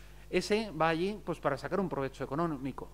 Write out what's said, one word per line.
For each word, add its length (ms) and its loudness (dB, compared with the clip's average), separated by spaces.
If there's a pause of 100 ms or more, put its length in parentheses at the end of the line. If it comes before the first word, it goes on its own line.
(300)
Ese 420 2
va 180 4
allí, 340 2
pues, 160 -4
para 180 2
sacar 220 -2
un 80 4
provecho 360 -2
económico, 720 -2